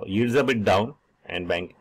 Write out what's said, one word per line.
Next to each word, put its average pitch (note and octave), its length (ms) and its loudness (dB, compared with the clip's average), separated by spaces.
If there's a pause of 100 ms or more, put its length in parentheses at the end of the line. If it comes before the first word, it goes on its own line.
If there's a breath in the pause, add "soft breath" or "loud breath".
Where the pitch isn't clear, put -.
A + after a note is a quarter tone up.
yields A#2 300 0
are C#3+ 40 4
a C3+ 40 4
bit B2 200 0
down, G#2 320 2 (300)
and F2+ 220 -6
bank, F2 340 -4